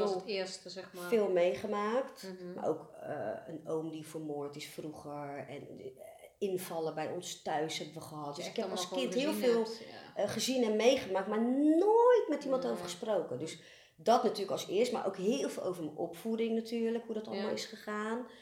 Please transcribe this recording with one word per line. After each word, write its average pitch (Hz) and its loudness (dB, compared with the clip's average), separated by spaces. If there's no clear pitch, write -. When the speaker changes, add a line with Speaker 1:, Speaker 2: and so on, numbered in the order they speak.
Speaker 1:
was 202 2
het 180 -4
eerste, 190 -6
zeg 185 -12
maar. 175 -8
Speaker 2:
veel 214 4
meegemaakt. 208 2
Speaker 1:
Mhm. 180 -10
Speaker 2:
Maar - -4
ook, - -2
eh, 131 -4
een 160 -10
oom 160 -2
die 156 -10
vermoord 147 -6
is 151 -10
vroeger 147 -10
en, 139 -12
eh, - -10
invallen 175 -2
bij 151 -2
ons 180 -8
thuis 160 0
hebben 156 -8
we 160 -10
gehad. 147 -8
Dus - -8
Speaker 1:
Echt 185 -8
Speaker 2:
ik 233 0
heb - -2
Speaker 1:
allemaal 185 -4
Speaker 2:
als - -6
Speaker 1:
gewoon 185 -2
Speaker 2:
kind 202 0
heel 285 2
Speaker 1:
gezien 214 0
Speaker 2:
veel, 233 6
Speaker 1:
hebt, - -6
ja. 185 2
Speaker 2:
eh, 208 4
gezien 247 2
en 214 4
meegemaakt, 202 4
maar 214 2
nooit 453 8
met 294 0
iemand 262 2
Speaker 1:
Nee. 240 0
Speaker 2:
over 180 -6
gesproken. 175 -2
Dus - -8
dat 233 6
natuurlijk 196 0
als - -4
eerst, 226 2
maar - -2
ook - -2
heel 240 0
veel - -6
over 180 -4
mijn 151 -8
opvoeding 226 -2
natuurlijk, 226 -2
hoe 226 -6
dat 214 -6
allemaal 208 -4
Speaker 1:
Ja. 214 -2
Speaker 2:
is 214 -4
gegaan. 220 -6